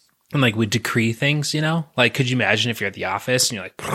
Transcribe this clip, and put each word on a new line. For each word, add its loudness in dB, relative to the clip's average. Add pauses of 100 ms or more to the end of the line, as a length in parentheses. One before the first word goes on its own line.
(300)
and, 2
like, 4
we 2
decree 0
things, -2
you 0
know? 0 (100)
Like, 4
could 0
you 0
imagine 2
if -4
you're -2
at -8
the -8
office 0
and -6
you're -8
like, -16 (120)